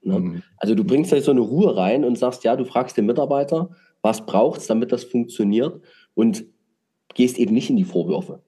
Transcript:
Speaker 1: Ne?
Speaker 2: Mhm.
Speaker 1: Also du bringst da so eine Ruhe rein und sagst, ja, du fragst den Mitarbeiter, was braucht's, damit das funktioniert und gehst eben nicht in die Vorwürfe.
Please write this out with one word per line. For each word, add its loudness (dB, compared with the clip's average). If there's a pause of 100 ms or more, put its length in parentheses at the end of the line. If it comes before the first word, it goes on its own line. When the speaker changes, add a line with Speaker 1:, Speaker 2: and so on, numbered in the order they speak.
Speaker 1:
Ne? 0
Speaker 2:
Mhm. -6 (140)
Speaker 1:
Also 0
du 0
bringst 0
da 4
so 2
eine 4
Ruhe 2
rein 0
und 0
sagst, -2
ja, 2
du -2
fragst -2
den 2
Mitarbeiter, 0 (320)
was -2
braucht's, 0
damit 0
das -4
funktioniert -2 (320)
und 0 (720)
gehst 0
eben 2
nicht -2
in 2
die 2
Vorwürfe. -4